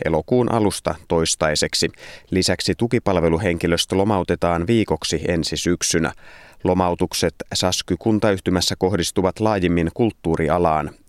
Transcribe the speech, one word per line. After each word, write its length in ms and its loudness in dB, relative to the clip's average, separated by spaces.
elokuun 480 0
alusta 420 0
toistaiseksi. 800 0
Lisäksi 440 0
tukipalveluhenkilöstö 1200 0
lomautetaan 720 0
viikoksi 600 0
ensi 280 -2
syksynä. 560 0
Lomautukset 720 0
Sasky-kuntayhtymässä 1200 0
kohdistuvat 640 0
laajimmin 540 2
kulttuurialaan. 960 0